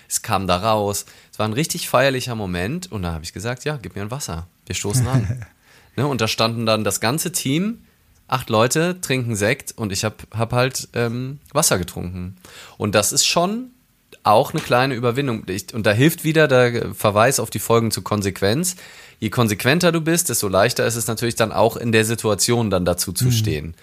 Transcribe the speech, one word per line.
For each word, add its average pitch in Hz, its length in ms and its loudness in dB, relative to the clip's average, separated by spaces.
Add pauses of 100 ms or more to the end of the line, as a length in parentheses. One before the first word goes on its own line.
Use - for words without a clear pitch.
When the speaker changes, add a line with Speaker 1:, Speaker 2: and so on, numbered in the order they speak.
(100)
Speaker 1:
es - 120 -4
kam 98 260 -2
da 90 100 4
raus. 104 480 0 (260)
Es - 80 -16
war 107 80 0
ein 110 60 -2
richtig 151 340 -4
feierlicher 127 480 2
Moment 104 560 -4
und 101 120 -6
da 85 100 -2
hab 80 100 -8
ich 85 80 -12
gesagt, 117 320 -8
„Ja, 147 180 -4
gib - 140 -12
mir 101 60 -8
ein 104 100 -8
Wasser, 92 360 -8 (180)
wir 95 100 -8
stoßen 117 320 -2
an.“ 123 380 -2 (180)
Speaker 2:
<laughs> - 320 -20
Speaker 1:
Ne, 123 120 0
und 131 120 -2
da 110 80 2
standen 113 380 -2
dann 110 180 2
das 101 160 -2
ganze 147 320 -2
Team, 175 540 -2 (420)
acht 127 220 -4
Leute, 156 500 2
trinken 127 360 -2
Sekt 104 420 -2
und 107 160 -4
ich 95 100 -4
hab, - 240 -6 (100)
hab 113 140 -2
halt, 127 420 -2
ähm, 123 460 -4 (140)
Wasser 139 240 2
getrunken. 90 580 -8 (420)
Und 104 180 -2
das 104 180 4
ist - 120 2
schon 220 460 -2 (520)
auch 110 300 4
eine 156 80 -2
kleine 131 320 2
Überwindung. 120 540 -2
Ich, 92 260 -8
und 107 120 -4
da 107 60 6
hilft 135 320 4
wieder 156 240 4
der 120 460 2
Verweis 110 460 2
auf 113 100 -4
die 110 100 -6
Folgen 113 320 2
zu - 100 -4
Konsequenz. 104 720 0 (440)
Je 110 100 -2
konsequenter 127 600 2
du 165 100 0
bist, 165 280 0
desto 113 180 -2
leichter 107 380 2
ist 117 100 0
es 117 120 -4
natürlich 117 280 -2
dann 113 160 0
auch 110 260 2
in 120 140 -2
der 110 140 4
Situation 110 640 0
dann 92 160 2
dazu 87 280 0
zu 123 120 -2
Speaker 2:
Mhm. 127 60 4
Speaker 1:
stehen. 82 520 -2